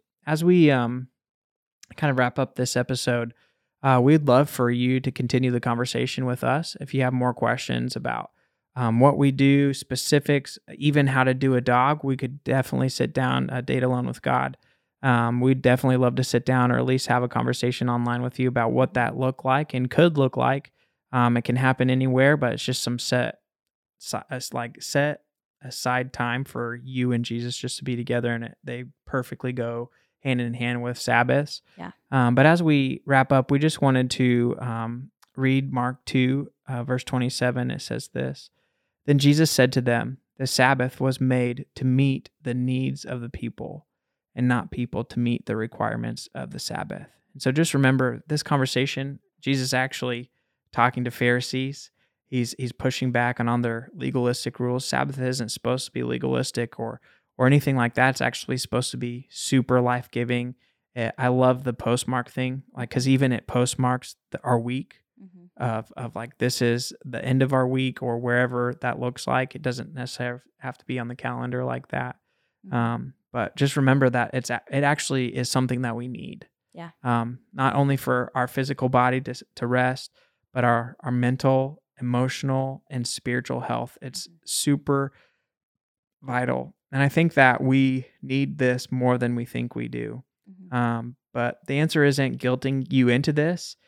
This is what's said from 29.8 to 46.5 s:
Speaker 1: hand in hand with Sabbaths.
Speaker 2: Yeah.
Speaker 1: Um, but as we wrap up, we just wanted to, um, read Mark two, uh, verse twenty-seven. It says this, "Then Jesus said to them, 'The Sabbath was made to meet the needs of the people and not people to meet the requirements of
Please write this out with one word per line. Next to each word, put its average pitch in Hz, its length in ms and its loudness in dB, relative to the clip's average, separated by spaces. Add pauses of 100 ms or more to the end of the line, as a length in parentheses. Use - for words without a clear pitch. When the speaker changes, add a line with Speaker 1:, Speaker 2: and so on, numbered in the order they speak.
Speaker 1:
hand 131 200 0
in 120 120 -2
hand 120 280 -4
with 120 160 -6
Sabbaths. 127 640 2 (160)
Speaker 2:
Yeah. 175 140 -12 (180)
Speaker 1:
Um, 123 240 4
but 131 120 8
as 170 180 6
we 139 420 2
wrap 135 280 4
up, 131 180 4
we 139 80 4
just 151 220 0
wanted 131 300 4
to, 120 480 2
um, 120 520 -8 (240)
read 135 380 0
Mark 127 320 -4
two, 131 460 0 (160)
uh, 123 160 -4
verse 127 200 -2
twenty-seven. 123 680 -2
It 110 100 -8
says - 280 -8
this, 131 400 -8 (560)
"Then 143 140 4
Jesus 147 320 6
said 131 220 4
to 127 80 0
them, 120 380 -2 (180)
'The 135 100 -2
Sabbath 127 540 2
was 131 180 0
made 127 460 0 (100)
to 131 100 -4
meet 135 440 2 (120)
the 123 120 -4
needs 127 500 -2
of 127 180 -8
the 120 80 -12
people - 580 -10 (480)
and 123 120 0
not 123 240 0
people 120 320 -6
to - 160 -8
meet 120 260 -2
the 110 100 -4
requirements 113 800 -6
of 127 160 -12